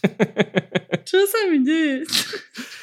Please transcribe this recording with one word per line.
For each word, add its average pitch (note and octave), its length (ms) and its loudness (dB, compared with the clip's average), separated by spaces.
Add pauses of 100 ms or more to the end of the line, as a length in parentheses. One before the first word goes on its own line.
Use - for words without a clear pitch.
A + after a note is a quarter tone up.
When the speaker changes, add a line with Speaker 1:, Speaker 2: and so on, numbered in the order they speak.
(460)
Speaker 1:
<laughs> - 640 -4
Speaker 2:
Čo F#4 160 2
sa G#4+ 140 0 (100)
mi C#4 160 4
deje? D4+ 400 0 (760)